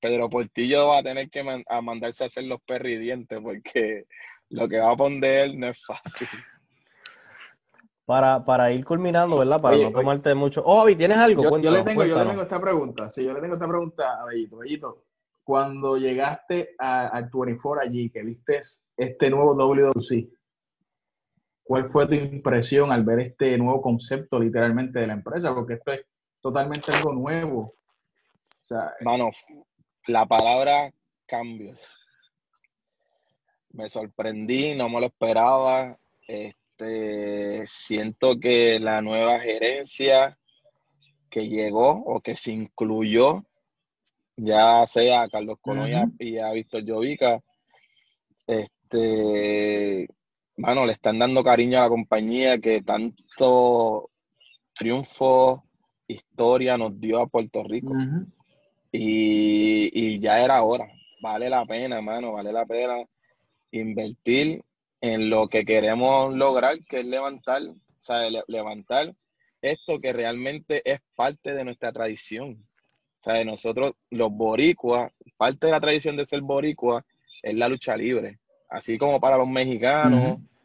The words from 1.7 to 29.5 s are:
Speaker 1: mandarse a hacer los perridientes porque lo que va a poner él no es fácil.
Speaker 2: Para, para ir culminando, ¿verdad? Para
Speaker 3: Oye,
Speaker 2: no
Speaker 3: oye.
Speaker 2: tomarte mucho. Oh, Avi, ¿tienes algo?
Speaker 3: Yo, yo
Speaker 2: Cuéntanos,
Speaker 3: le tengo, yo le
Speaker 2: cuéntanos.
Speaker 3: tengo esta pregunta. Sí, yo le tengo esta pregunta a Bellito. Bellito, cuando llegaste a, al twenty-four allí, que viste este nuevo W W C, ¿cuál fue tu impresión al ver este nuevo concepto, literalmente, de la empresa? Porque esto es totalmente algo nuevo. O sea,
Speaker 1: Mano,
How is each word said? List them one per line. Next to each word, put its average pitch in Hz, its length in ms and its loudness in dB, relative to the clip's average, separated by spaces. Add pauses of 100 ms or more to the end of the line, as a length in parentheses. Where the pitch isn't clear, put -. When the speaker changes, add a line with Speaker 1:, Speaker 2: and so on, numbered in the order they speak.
Speaker 1:
mandarse 117 440 -8
a - 20 -6
hacer 127 180 -10
los 127 180 -8
perridientes 120 760 -6
porque 107 680 -4 (420)
lo 117 200 -4
que 107 100 -2
va 113 120 4
a 123 60 4
poner 139 260 0 (240)
él 139 140 -8
no 123 80 -4
es 120 160 -10
fácil. - 440 -12 (1800)
Speaker 2:
Para, 131 400 4
para 123 280 4
ir 127 120 -4
culminando, 170 520 0
¿verdad? 139 240 4
Para 127 160 6
Speaker 3:
Oye, 107 80 6
Speaker 2:
no 113 60 -2
Speaker 3:
oye. 110 80 -2
Speaker 2:
tomarte 139 360 2
mucho. 139 300 0
Oh, 196 160 6
Avi, 214 160 8
¿tienes 180 200 4
algo? 220 280 6
Speaker 3:
Yo, 151 60 6
yo - 0 -
Speaker 2:
Cuéntanos, 156 280 4
Speaker 3:
le 190 60 2
tengo, - 200 2
yo - 140 2
le - 60 4
Speaker 2:
cuéntanos. - 80 0
Speaker 3:
tengo 190 100 -4
esta 185 180 -6
pregunta. 131 500 -2
Sí, 131 140 -8
yo 131 80 -4
le 139 80 -6
tengo 175 140 -6
esta 170 140 -6
pregunta 160 520 -4
a 120 40 -12
Bellito. 113 320 -8
Bellito, 139 480 -12 (400)
cuando 135 520 0
llegaste 139 800 -4
a, 127 300 -2
al 120 240 -6
twenty-four 127 500 -4
allí, 120 300 -4
que 110 140 -12
viste 143 380 -4 (340)
este 127 340 0
nuevo 143 240 4
W 139 280 4 (120)
W 117 80 -2
C, 113 260 -2 (1300)
¿cuál 131 300 -2
fue 147 160 4
tu 151 60 2
impresión 139 760 2
al 117 140 2
ver 117 160 2
este 123 360 0
nuevo 123 240 2
concepto, 131 600 -2
literalmente, 117 580 0
de 113 80 0
la 107 60 -4
empresa? 127 420 -6
Porque 120 200 -6
esto 127 180 -8
es 135 120 -10 (360)
totalmente 143 500 -4
algo 147 220 0
nuevo. 143 480 -4
O - 1040 -20
sea, 113 280 -6 (100)
Speaker 1:
Mano, 120 280 0 (760)